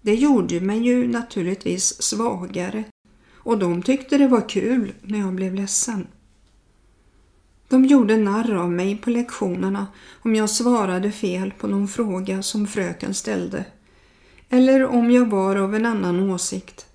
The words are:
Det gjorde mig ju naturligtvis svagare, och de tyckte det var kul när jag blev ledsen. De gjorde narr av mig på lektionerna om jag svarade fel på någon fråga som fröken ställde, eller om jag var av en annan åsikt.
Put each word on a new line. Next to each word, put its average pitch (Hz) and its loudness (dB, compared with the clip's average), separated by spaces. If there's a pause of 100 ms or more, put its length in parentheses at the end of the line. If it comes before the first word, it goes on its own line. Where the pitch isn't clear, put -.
Det 214 2
gjorde 226 2
mig 208 -2
ju 247 2
naturligtvis 190 -4
svagare, 202 -4 (480)
och - -2
de 175 0
tyckte 269 0
det 277 6
var 240 2
kul 208 -2
när 208 -4
jag 190 -2
blev 190 -4
ledsen. 196 -4 (1600)
De 262 6
gjorde 247 6
narr 214 0
av 175 0
mig 185 -2
på 214 -6
lektionerna 196 -2 (360)
om 226 0
jag 214 0
svarade 208 0
fel 190 -4
på - -10
någon 202 -2
fråga 190 -4
som 208 -2
fröken 190 -6
ställde, 190 -6 (840)
eller 262 4
om 240 2
jag 247 6
var 196 0
av 196 -2
en 220 0
annan 190 0
åsikt. - -8